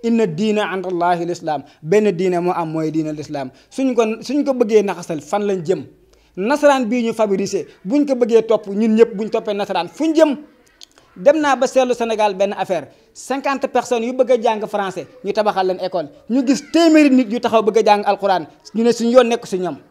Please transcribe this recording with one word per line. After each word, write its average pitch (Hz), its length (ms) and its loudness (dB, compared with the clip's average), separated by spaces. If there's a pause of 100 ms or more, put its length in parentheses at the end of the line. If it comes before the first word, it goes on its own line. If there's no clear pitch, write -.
Inna 226 200 2
diina 208 480 -2
inda 185 160 -6
Allahi 170 340 0
l'islam. 165 380 -6 (180)
Benn 208 320 2
diine 180 260 -2
moo 180 140 -2
am 165 180 -4
mooy 160 200 -4
diine 156 240 -4
l'islam. 143 360 -10 (200)
Suñ 262 240 -2
ko, 226 80 2 (180)
suñ 269 240 -2
ko 277 80 0
bëggee 226 300 4
naxasal 175 400 -6
fan 208 240 -2
lañ 190 180 -2
jëm? 160 180 -2 (540)
Nasaraan 262 480 2
bii 233 220 -2
ñu 226 80 -2
fabriqué, 196 520 -2 (160)
buñ 285 220 0
ko 277 100 0
bëggee 233 280 4
topp 220 240 0
ñun 214 300 0
ñëpp, 226 200 4
buñ 208 140 -6
toppee 208 240 -4
nasaraan, 190 340 -4
fuñ 320 260 -2
jëm? 302 220 4 (800)
Dem 277 240 2
naa 285 160 0
ba 254 100 0
seetlu 247 280 0
Sénégal 214 400 -2
benn 196 180 0
affaire, 175 360 -6 (260)
cinquante 269 540 -4
personnes 240 360 -2
yu 254 80 -4
bëgg 254 200 0
a 233 100 2
jàng 220 240 -2
français, 190 400 -6 (180)
ñu 196 80 -4
tabaxal 196 360 0
leen 185 120 -2
école. 180 300 -6 (180)
Ñu 240 180 0
gis 254 140 2 (100)
téeméeri 311 380 6
nit 254 240 2
yu 240 80 -4
taxaw 220 220 2
bëgg 208 160 2
a 220 40 2
jàng 208 220 4
alquran, 196 420 0 (280)
ñu 220 100 0
ne 233 80 4
suñ 226 180 -2
yoon 247 160 6
nekk 233 200 -4
si 190 120 -6
ñoom. 170 200 -6 (120)